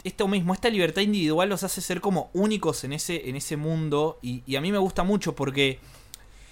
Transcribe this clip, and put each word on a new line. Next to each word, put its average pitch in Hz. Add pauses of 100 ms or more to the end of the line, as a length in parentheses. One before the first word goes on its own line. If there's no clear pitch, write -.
esto 190
mismo, 185
esta 190
libertad 180
individual 190
los 196
hace 185
ser 180
como 185
únicos 190
en 135
ese, 156
en 131
ese 143
mundo, 156
y, 123
y 135
a 139
mí 170
me 208
gusta 190
mucho 185
porque, 135 (720)